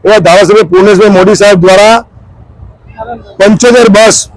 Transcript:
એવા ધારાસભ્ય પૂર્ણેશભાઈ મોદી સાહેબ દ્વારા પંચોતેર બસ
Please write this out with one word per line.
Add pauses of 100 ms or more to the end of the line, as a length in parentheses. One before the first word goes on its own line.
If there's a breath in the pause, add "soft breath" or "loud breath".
એવા
ધારાસભ્ય
પૂર્ણેશભાઈ
મોદી
સાહેબ
દ્વારા (1300)
પંચોતેર
બસ (200)